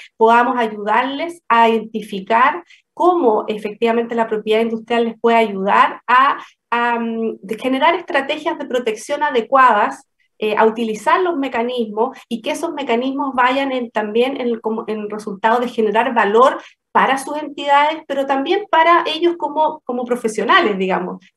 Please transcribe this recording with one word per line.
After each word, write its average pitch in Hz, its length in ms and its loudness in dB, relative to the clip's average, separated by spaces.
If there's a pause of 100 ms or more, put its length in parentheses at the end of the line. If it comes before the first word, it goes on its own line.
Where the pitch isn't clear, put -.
(160)
podamos 240 420 4
ayudarles 240 920 -4
a 233 200 4
identificar 226 960 -2 (300)
cómo 285 540 2
efectivamente 233 680 -2
la 226 120 0
propiedad 214 340 0
industrial 226 440 -2
les 220 140 -8
puede 233 180 2
ayudar 214 720 2
a, 254 340 2 (300)
a, 240 280 0
mm, 226 420 -4
de 196 180 -8
generar 269 360 2
estrategias 302 640 -4
de 294 80 -10
protección 247 580 -4
adecuadas, 254 840 2 (320)
eh, 214 180 -2
a 226 80 6
utilizar 226 560 0
los 349 160 0
mecanismos 247 800 -2 (100)
y 233 140 -8
que 285 100 -4
esos 302 220 -4
mecanismos 269 600 -2
vayan 262 360 0
en, 247 200 -4
también 233 500 -2
en, 233 180 -4
como, 226 280 -6
en 214 220 -8
resultado 214 500 -2
de 240 100 -2
generar 226 440 0
valor 226 440 4 (340)
para 226 260 2
sus 294 200 -8
entidades, 294 720 0
pero 277 180 -4
también 294 440 -2
para 339 380 4
ellos 339 300 0
como, 302 480 -2
como 247 180 -6
profesionales, 233 720 0
digamos, 185 460 -4 (140)